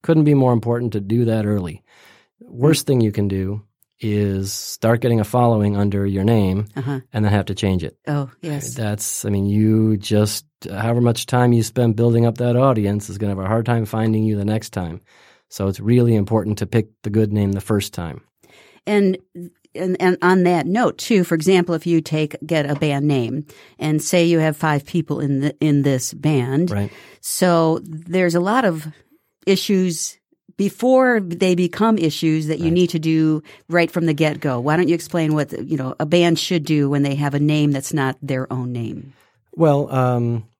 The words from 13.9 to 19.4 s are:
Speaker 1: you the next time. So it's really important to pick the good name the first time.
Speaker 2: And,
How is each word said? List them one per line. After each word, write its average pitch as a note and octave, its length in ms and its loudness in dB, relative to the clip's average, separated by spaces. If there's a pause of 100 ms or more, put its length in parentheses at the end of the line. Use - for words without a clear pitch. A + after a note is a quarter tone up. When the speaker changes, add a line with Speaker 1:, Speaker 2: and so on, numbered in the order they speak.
Speaker 1:
you G#2+ 140 0
the G2+ 80 -4
next G#2+ 260 -4
time. F2 300 -8 (480)
So - 180 -4
it's F#2+ 140 -4
really A#2 340 4
important G#2+ 440 0
to G#2+ 80 -4
pick A2 240 0 (120)
the G#2+ 80 -6
good G#2+ 220 0
name G2+ 200 0
the G2 80 -4
first G2+ 320 -2
time. E2 280 -10 (640)
Speaker 2:
And, G3+ 320 2 (560)